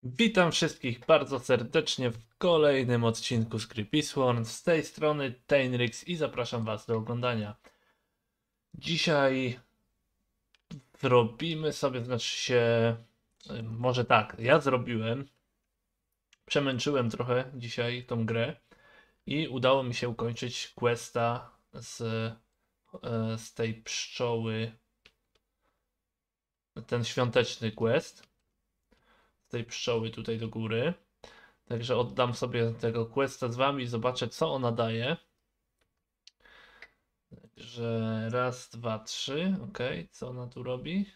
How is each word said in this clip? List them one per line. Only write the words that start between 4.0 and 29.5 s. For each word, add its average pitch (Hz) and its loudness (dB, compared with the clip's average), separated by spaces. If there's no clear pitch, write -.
Sworn. 123 2
Z - -12
tej 160 2
strony 147 -2
Tainrix 127 2
i 175 -4
zapraszam 123 -2
was 107 -4
do 117 0
oglądania. 117 -2
Dzisiaj 139 2
zrobimy 139 4
sobie, 127 -2
znaczy 123 -4
się, 117 4
może 120 0
tak, 110 4
ja 131 6
zrobiłem, 123 0
przemęczyłem 135 0
trochę 123 -2
dzisiaj 120 -6
tą 113 -2
grę 117 -2
i 147 -2
udało 131 4
mi 123 -2
się 123 -2
ukończyć 117 -4
questa 120 -2
z, - -14
e, 113 -6
z - -14
tej 113 -2
pszczoły, 113 -4
ten 120 0
świąteczny 117 0
quest - -2